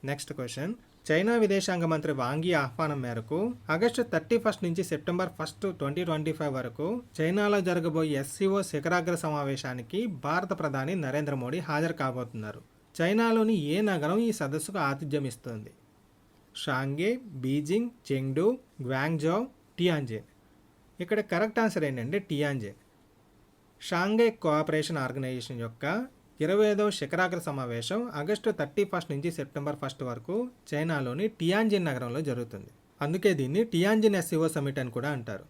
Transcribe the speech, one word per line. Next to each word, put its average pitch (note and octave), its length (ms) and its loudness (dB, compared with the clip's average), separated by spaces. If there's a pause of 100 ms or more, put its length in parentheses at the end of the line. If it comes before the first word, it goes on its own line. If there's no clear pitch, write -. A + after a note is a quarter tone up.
నెక్స్ట్ C#3 300 -6
క్వశ్చన్, C#3 400 -6 (320)
చైనా F#3 300 4
విదేశాంగ G3 500 4
మంత్రి D#3 280 2
వాంగ్ C3+ 340 0
యీ F3+ 120 4
ఆహ్వానం C#3 420 0
మేరకు A#2+ 380 -2 (300)
ఆగస్టు A#3 320 2 (100)
థర్టీ E3 260 2
ఫస్ట్ A3+ 280 0
నుంచి E3+ 180 0
సెప్టెంబర్ F3+ 540 -2
ఫస్ట్, - 280 -6 (140)
ట్వంటీ D3 240 -2
ట్వంటీ D#3 340 0
ఫైవ్ D3 160 -2
వరకు B2+ 340 -4 (300)
చైనాలో G3+ 440 4
జరగబోయే D#3+ 580 2
ఎస్సీఓ F#3+ 420 0
శిఖరాగ్ర E3+ 540 0
సమావేశానికి C#3 840 -2 (240)
భారత F3 340 0
ప్రధాని C#3 360 -2
నరేంద్ర D3 400 -2
మోడీ C3 340 -4
హాజరు D#3+ 320 0
కాబోతున్నారు. B2 600 -6 (340)
చైనాలోని A3 600 4 (180)
ఏ F3 80 2
నగరం F#3 380 2
ఈ A#3 120 2
సదస్సుకు D#3 480 -2 (100)
ఆతిథ్యం C#3 360 -2
ఇస్తుంది? A2+ 460 -8 (840)
షాంఘై, C#3+ 580 0 (300)
బీజింగ్, D3+ 460 0 (180)
చెంగ్డు, C3+ 400 0 (340)
గ్వాంగ్జౌ, D3+ 580 0 (380)
టియాన్జిన్. D3 500 0 (720)
ఇక్కడ G#3 200 0 (120)
కరెక్ట్ A3 300 0
ఆన్సర్ F#3 260 2
ఏంటంటే C3 320 -2
టియాన్జిన్. C#3 560 -2 (1040)
షాంఘై G#3 460 4 (160)
కోఆపరేషన్ D#3 600 2
ఆర్గనైజేషన్ B2+ 600 -4
యొక్క A2+ 200 -8 (560)
ఇరవై G3 280 4
ఐదవ G#3 220 4
శిఖరాగ్ర F3 500 0
సమావేశం C3+ 600 -4 (200)
ఆగస్టు G3+ 320 0
థర్టీ D#3 320 -2
ఫస్ట్ F3+ 280 -4
నుంచి C#3+ 200 -2
సెప్టెంబర్ D3 500 -6
ఫస్ట్ C#3 220 -8
వరకు A#2+ 320 -6 (340)
చైనాలోని D3+ 580 -2 (120)
టియాన్జిన్ G3 500 2
నగరంలో B2+ 320 -4
జరుగుతుంది. A#2+ 500 -4 (300)
అందుకే F#3 320 2
దీన్ని C#3+ 300 2 (100)
టియాన్జిన్ G#3 480 4
ఎస్సీఓ D#3+ 260 0
సమ్మిట్ C#3+ 360 -2
అని B2 80 -6
కూడా B2+ 200 -2
అంటారు. A2+ 380 -8